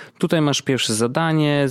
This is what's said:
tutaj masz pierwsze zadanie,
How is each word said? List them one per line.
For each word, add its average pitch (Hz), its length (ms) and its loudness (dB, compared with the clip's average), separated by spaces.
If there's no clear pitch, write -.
tutaj 170 240 0
masz 143 200 0
pierwsze 120 320 -2
zadanie, 147 760 0